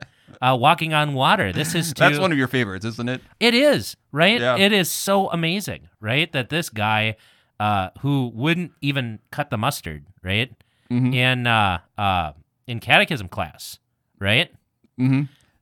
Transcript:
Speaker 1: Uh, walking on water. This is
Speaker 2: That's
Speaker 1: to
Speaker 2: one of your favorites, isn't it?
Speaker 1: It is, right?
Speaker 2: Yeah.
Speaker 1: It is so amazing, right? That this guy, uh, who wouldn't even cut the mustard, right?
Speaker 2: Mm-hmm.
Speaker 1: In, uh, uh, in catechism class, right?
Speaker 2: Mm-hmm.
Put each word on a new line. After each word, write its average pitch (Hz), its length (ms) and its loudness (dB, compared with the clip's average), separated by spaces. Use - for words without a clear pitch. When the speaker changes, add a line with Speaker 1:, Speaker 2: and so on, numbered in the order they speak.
Speaker 1:
Uh, 127 200 2
walking 160 340 2
on 147 220 0
water. 131 360 2
This 160 220 -4
is 165 220 -2
Speaker 2:
That's 160 220 4
Speaker 1:
to 147 40 -2
Speaker 2:
one 185 100 2
of 151 60 0
your 127 120 0
favorites, 101 360 -2
isn't 117 240 -6
it? 127 120 -6
Speaker 1:
It 233 160 4
is, 254 420 2
right? 190 280 2
Speaker 2:
Yeah. 233 160 2
Speaker 1:
It 196 160 4
is 196 200 2
so 196 400 0
amazing, 165 580 -4
right? 135 320 -2
That 131 180 -4
this 160 200 -4
guy, 107 460 -2
uh, 101 300 0
who 135 340 0
wouldn't 165 440 -2
even 131 380 -4
cut 147 180 -6
the 117 80 -4
mustard, 85 480 -6
right? 104 320 -2
Speaker 2:
Mm-hmm. 123 220 0
Speaker 1:
In, 127 340 0
uh, 104 320 2
uh, 90 360 0
in 117 120 -6
catechism 131 500 2
class, - 500 -10
right? 107 340 2
Speaker 2:
Mm-hmm. 131 240 4